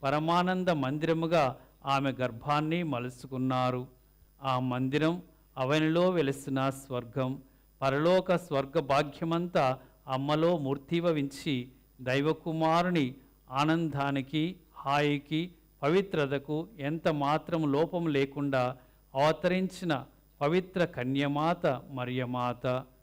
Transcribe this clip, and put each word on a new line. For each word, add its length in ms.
పరమానంద 640
మందిరముగా 880
ఆమె 260
గర్భాన్ని 720
మలుచుకున్నారు. 1040
ఆ 160
మందిరం 640
అవనిలో 520
వెలసిన 600
స్వర్గం. 720
పరలోక 540
స్వర్గ 440
భాగ్యమంతా 960
అమ్మలో 500
మూర్తిభవించి, 1120
దైవకుమారుని 1120
ఆనందానికి, 1040
హాయికి, 760
పవిత్రతకు 840
ఎంత 280
మాత్రం 640
లోపం 360
లేకుండా 720
అవతరించిన 880
పవిత్ర 440
కన్యమాత 800
మరియమాత. 920